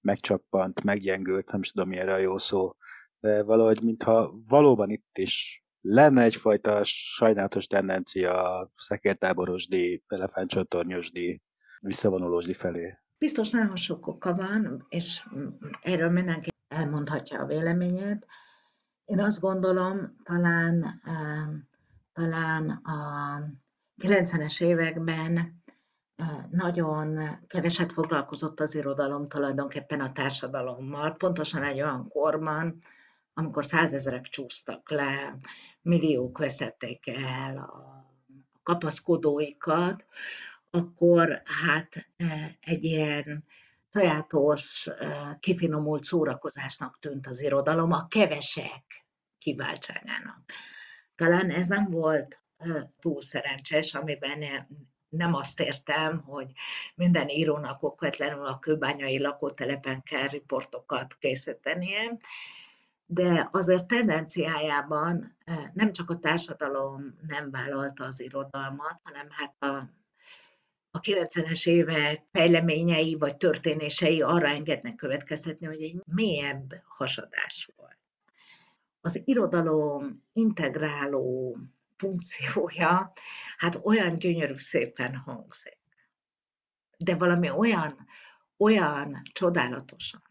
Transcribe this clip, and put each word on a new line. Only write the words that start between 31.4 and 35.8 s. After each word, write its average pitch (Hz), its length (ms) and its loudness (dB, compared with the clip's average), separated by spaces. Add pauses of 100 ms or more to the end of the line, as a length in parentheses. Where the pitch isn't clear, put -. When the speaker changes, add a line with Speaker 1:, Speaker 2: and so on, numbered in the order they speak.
Speaker 2:
egy 139 180 -2
olyan 143 260 -2
korban, 156 720 -2 (540)
amikor 143 320 -4
százezrek 135 600 0
csúsztak - 640 -12
le, 139 480 -4 (440)